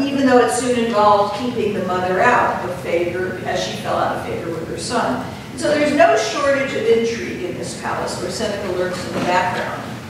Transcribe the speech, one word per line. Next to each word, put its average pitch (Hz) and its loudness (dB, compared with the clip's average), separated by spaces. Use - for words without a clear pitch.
even 269 2
though 247 8
it 233 6
soon 247 0
involved 208 4
keeping 202 -2
the 190 -2
mother 185 0
out - 2
of - -6
favor, 175 -2
as 180 -2
she - -6
fell - -4
out - 0
of - -8
favor - -6
with - -6
her - -6
son. - -2
And - -8
so 302 2
there's 294 2
no 339 6
shortage 277 0
of - -2
intrigue 226 0
in - -6
this - -8
palace, - -6
where 175 -4
Seneca 202 -4
lurks 180 -2
in - -6
the 185 -4
background, - 0